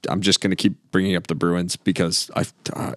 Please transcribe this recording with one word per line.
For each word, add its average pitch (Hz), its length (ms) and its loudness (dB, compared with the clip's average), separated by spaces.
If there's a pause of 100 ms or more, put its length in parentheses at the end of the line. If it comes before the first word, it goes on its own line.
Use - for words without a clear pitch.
I'm 90 120 -2
just 95 200 2
gonna 95 140 2
keep - 180 2 (160)
bringing 95 260 2
up 87 120 -4
the 82 80 -2
Bruins 87 400 0
because - 600 0
I, - 100 0 (280)
uh, - 240 -6